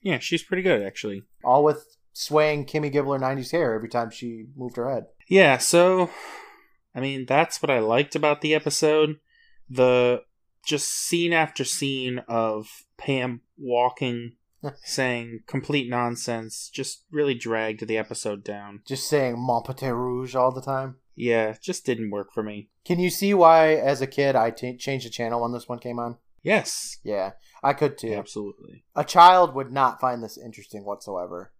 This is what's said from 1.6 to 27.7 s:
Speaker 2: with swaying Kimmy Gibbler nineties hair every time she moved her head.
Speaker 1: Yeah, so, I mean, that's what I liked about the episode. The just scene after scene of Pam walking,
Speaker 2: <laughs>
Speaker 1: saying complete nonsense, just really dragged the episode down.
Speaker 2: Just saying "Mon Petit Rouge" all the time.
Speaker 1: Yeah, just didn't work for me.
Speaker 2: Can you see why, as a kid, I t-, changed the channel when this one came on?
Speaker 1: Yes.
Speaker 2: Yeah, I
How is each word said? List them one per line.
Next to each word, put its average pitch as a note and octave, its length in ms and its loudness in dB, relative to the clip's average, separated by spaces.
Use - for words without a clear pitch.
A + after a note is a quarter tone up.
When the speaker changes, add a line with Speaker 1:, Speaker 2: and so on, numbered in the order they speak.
Speaker 2:
with D3+ 220 2
swaying D3+ 500 0
Kimmy D3+ 260 -4
Gibbler C#3 300 0
nineties C3 300 -4
hair D3+ 240 0
every A2 160 -6
time A#2 200 -2
she A2+ 360 -12
moved B2+ 200 -10
her B2 140 -4
head. A#2 140 -6
Speaker 1:
Yeah, E3+ 300 6
so, F3+ 500 4
I C3 60 -8
mean, C3+ 260 -6
that's - 340 2
what D3 100 -2
I B2+ 100 4
liked A#2+ 360 0
about D3 240 2
the D3+ 140 2
episode. D#3 640 2
The B2+ 540 4
just D3 260 -4
scene E3+ 420 -2
after D#3 320 0
scene B2+ 640 -4
of A2 560 -4
Pam B2+ 440 -4
walking, A#2+ 800 -2
Speaker 2:
<laughs> D3 220 -14
Speaker 1:
saying A#2 600 -4
complete C3+ 440 -4
nonsense, A#2+ 800 -6
just - 380 -10
really D3 240 -2
dragged A2+ 520 -4
the A2 120 -2
episode G#2+ 460 -8
down. G2+ 420 -14
Speaker 2:
Just C3+ 220 -8
saying C3 300 0
"Mon A#2+ 240 -2
Petit C3 280 -8
Rouge" B2 440 -4
all B2+ 180 4
the C3 100 -10
time. C3+ 340 -6
Speaker 1:
Yeah, A2+ 460 0
just - 240 -8
didn't A2+ 260 -2
work G2+ 220 -10
for A2 100 -4
me. G#2 280 -10
Speaker 2:
Can F3 120 0
you F3+ 120 2
see G3+ 240 0
why, D#3+ 400 8
as C3+ 260 2
a C3 60 -2
kid, C#3 280 0
I A#2 160 2
t-, B2 280 -10
changed C3+ 280 -6
the A#2 40 -14
channel A#2+ 320 -4
when A#2 100 -4
this A#2+ 160 -10
one A#2+ 100 -8
came A#2+ 200 -8
on? A#2+ 180 -8
Speaker 1:
Yes. - 640 -4
Speaker 2:
Yeah, G2 280 -4
I C#3 120 2